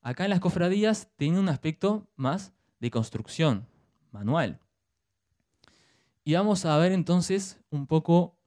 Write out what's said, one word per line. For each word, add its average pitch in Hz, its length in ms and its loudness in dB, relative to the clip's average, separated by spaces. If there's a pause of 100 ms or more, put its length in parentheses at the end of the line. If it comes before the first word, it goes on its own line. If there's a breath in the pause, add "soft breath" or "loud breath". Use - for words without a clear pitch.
Acá 127 220 -6
en 202 60 -2
las 190 100 2
cofradías 190 760 0
tenían 160 220 0
un 190 100 0
aspecto 175 680 -4
más 143 380 -4 (260)
de 120 100 -4
construcción 113 800 -2 (440)
manual. 107 500 -4 (1600 soft breath)
Y 156 120 0
vamos 196 300 0
a 151 120 2
ver 180 160 4
entonces 185 680 0 (100)
un 143 160 -6
poco 170 600 2